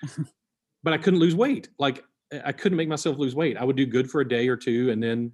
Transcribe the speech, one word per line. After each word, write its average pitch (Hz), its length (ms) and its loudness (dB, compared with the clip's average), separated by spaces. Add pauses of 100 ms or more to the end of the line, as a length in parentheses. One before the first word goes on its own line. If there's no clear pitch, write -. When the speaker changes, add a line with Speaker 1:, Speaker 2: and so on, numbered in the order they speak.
Speaker 1:
<laughs> - 840 -12
Speaker 2:
but 160 100 2
I 151 40 0
couldn't 185 220 4
lose 165 160 4
weight. 247 340 0 (100)
Like, 139 240 -2 (300)
I, 143 140 -10
I 143 40 -4
couldn't 185 260 0
make 156 120 -2
myself 151 280 -2
lose 135 180 -2
weight. 151 200 0
I 113 80 -6
would 131 140 0
do 135 80 2
good 127 260 0
for 151 100 0
a 131 60 0
day 120 220 0
or 123 80 0
two, 123 340 0
and 110 100 -2
then, 117 320 -2